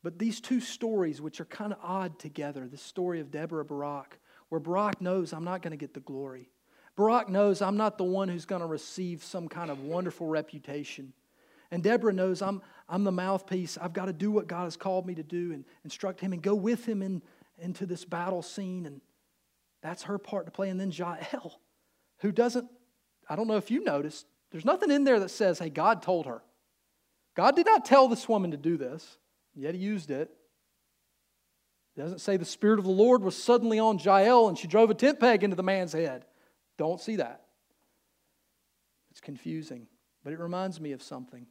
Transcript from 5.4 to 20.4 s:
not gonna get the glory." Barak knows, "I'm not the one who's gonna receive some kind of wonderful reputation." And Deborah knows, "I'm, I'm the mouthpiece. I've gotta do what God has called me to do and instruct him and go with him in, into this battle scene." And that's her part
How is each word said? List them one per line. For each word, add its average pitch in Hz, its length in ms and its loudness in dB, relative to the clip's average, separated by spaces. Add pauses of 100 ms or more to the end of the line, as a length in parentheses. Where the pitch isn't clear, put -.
not 180 180 -6
gonna 160 140 -8
get 143 180 -12
the 147 60 -12
glory." 131 500 -12 (460)
Barak 220 320 4
knows, 202 340 2
"I'm 202 140 0
not 208 200 0
the 190 80 -2
one 190 240 -2
who's 175 160 -8
gonna 175 220 -6
receive 170 560 -8
some 135 260 -10
kind 170 220 -8
of 135 140 -10
wonderful 175 420 -6
reputation." 147 880 -8 (580)
And 175 100 -4
Deborah 220 320 2
knows, 185 300 0
"I'm, 196 180 -4 (280)
I'm 190 160 0
the 196 80 2
mouthpiece. 185 680 -4
I've 170 140 -8
gotta 185 200 -6
do 196 200 -2
what 208 160 0
God 175 160 -6
has 170 120 -8
called 185 300 -4
me 180 80 -8
to 160 80 -10
do 170 300 -6
and 139 120 -12 (200)
instruct 190 340 -8
him 190 140 -6
and 170 100 -6
go 202 140 2
with 226 300 0
him 208 160 -2
in, 190 200 -4 (340)
into 180 300 -8
this 175 180 -8
battle 175 380 -4
scene." 185 420 -8
And 139 160 -14 (800)
that's 170 220 -10
her 202 160 -6
part 190 280 -8